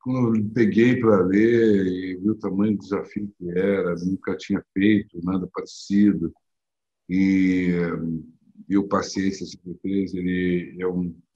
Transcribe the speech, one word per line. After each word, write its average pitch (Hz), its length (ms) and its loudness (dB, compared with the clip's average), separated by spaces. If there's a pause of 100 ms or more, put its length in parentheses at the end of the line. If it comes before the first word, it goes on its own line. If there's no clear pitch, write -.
quando 123 340 0
eu 107 140 -2
peguei 117 480 4
pra 107 240 4
ler 107 640 4
e 92 300 -6
vi 95 140 -2
o 110 40 0
tamanho 101 420 -2
do 95 60 -6
desafio 101 560 -8
que 87 120 -10
era, 92 460 0
nunca 92 400 -4
tinha - 360 -4
feito 101 500 2
nada 90 300 -2
parecido, 98 800 0 (760)
e, 92 640 2 (1000)
e 98 100 2
o 98 100 0
Paciência 95 580 -2
cinquenta 87 320 -14
e - 20 -20
três, 98 340 -2
ele 90 680 -2
é 92 60 -2
um, 90 280 -4 (220)